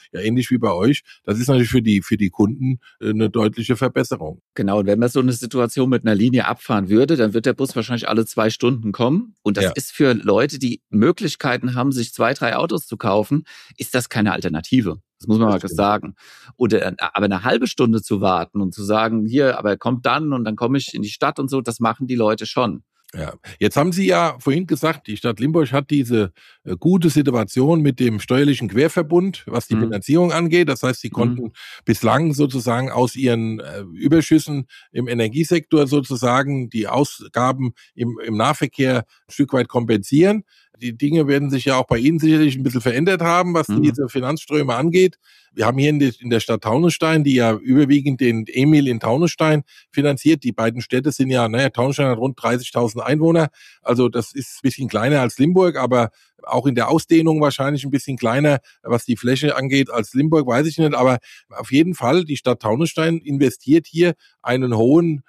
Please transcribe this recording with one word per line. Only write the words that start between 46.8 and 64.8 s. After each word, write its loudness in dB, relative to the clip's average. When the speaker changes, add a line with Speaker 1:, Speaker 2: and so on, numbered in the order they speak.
Speaker 1:
die 2
ja 4
überwiegend 2
den 0
Emil 4
in -2
Taunusstein 0
finanziert. 0
Die -2
beiden -2
Städte -2
sind -2
ja, 0
naja, 0
Taunusstein 0
hat -2
rund -4
dreißigtausend -2
Einwohner. 2
Also 2
das -6
ist -12
ein -20
bisschen -4
kleiner 0
als -2
Limburg, 4
aber 0
auch -2
in 0
der 0
Ausdehnung 2
wahrscheinlich -2
ein -8
bisschen -4
kleiner, 2
was -2
die -2
Fläche 0
angeht, 0
als -4
Limburg, 2
weiß 2
ich -10
nicht. 2
Aber 2
auf -12
jeden 4
Fall, 0
die -6
Stadt -4
Taunusstein -2
investiert 0
hier 0
einen 0
hohen 2